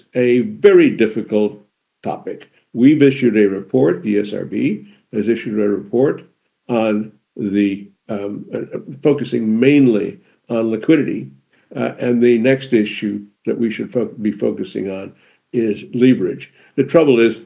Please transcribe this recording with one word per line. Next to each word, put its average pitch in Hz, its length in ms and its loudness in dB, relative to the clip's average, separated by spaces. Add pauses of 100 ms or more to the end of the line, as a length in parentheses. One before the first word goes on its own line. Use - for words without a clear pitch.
(140)
a 123 280 2
very 143 500 4
difficult 107 680 -2 (440)
topic. - 480 -10 (220)
We've 139 280 4
issued 127 340 4
a 104 140 4
report, 131 540 -2
the 104 160 0
S 101 120 -4
R 98 140 -8
B 135 420 -6 (240)
has 107 160 -4
issued 113 320 -2
a 104 80 0
report 120 540 -2 (480)
on 110 420 -2 (240)
the, 101 540 -2 (200)
um, 104 440 -10
uh, - 240 -10 (240)
focusing 120 580 0
mainly 123 600 2 (300)
on 113 200 -2
liquidity, 131 640 -2 (440)
uh, 120 220 -6
and 120 240 0
the 120 160 6
next 131 360 0
issue 104 520 -2 (220)
that 113 100 -2
we 113 140 -2
should - 200 -10
fo-, 120 140 -2 (160)
be 104 100 -2
focusing 107 600 -6
on 98 240 -12 (360)
is 113 340 -4 (100)
leverage. 113 580 0 (220)
The 139 80 2
trouble 139 360 4
is 113 260 2